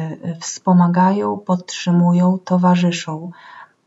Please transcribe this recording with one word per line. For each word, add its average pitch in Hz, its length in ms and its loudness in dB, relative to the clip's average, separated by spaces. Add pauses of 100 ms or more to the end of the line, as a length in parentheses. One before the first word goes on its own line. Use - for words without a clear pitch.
(400)
wspomagają, 185 960 2
podtrzymują, 180 1040 0
towarzyszą, 175 840 -2 (560)